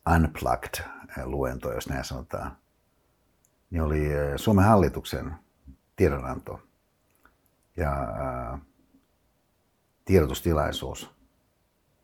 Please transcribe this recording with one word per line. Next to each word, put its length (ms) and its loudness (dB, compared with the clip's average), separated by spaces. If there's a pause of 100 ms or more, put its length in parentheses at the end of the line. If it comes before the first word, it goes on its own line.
(140)
Unplugged-luentoa, 1600 -2
jos 140 -8
näin 160 -6
sanotaan, 520 -10 (1120)
niin 120 -2
oli, 300 0
eh, 240 -2
Suomen 280 6
hallituksen 720 2 (640)
tiedonanto 640 0 (1160)
ja, 160 0
eh, 680 -6 (1500)
tiedotustilaisuus, 1000 0 (920)